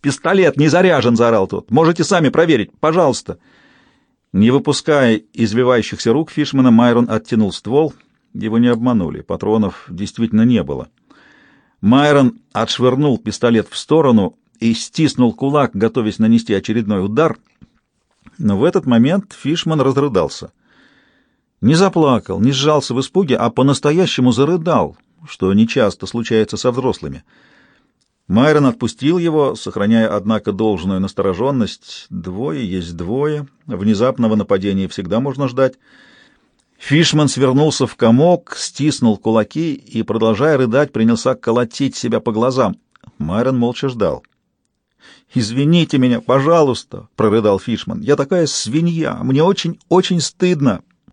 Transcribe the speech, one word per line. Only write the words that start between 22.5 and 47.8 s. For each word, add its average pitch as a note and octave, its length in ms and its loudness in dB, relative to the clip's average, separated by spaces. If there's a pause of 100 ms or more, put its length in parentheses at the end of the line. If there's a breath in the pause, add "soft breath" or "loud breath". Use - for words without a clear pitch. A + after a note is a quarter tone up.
сжался C#3 420 0
в B2 60 -2
испуге, C#3 380 -2
а A#2+ 120 0
по-настоящему C#3 840 2
зарыдал — C#3+ 680 0 (300)
что F#2+ 260 -2
нечасто A2 540 0
случается A2 500 -2
со B2+ 140 0
взрослыми. G#2+ 520 -6 (1040 soft breath)
Майрон C#3 380 2
отпустил B2+ 520 -2
его, D#3 380 0
сохраняя, A2 580 0
однако, G#2 380 -2
должную F#2+ 480 -2
настороженность. G2 1120 -4
Двое G2+ 600 -8
есть F2 260 -6
двое, C#3 520 -6 (180)
внезапного A2 680 0
нападения G2 520 -2
всегда F#2+ 320 -6
можно C3+ 280 -4
ждать. B2+ 280 -2 (1040 soft breath)
Фишман D3+ 520 2
свернулся C3+ 580 0
в - 80 -12
комок, D3 600 2
стиснул B2+ 600 -2
кулаки A2+ 560 -2
и, - 300 -8
продолжая A2+ 540 0
рыдать, C3 340 0
принялся A2+ 440 0
колотить B2 600 -4
себя A2+ 240 -4
по A2+ 140 -6
глазам. A#2+ 420 -2 (420)
Майрон A2+ 400 -2
молча A#2+ 300 -4
ждал. G#2 380 -4 (1080 soft breath)
«Извините C#3+ 640 0
меня, B2 220 2
пожалуйста», C3+ 960 0
прорыдал G#2+ 440 2
Фишман. - 420 -6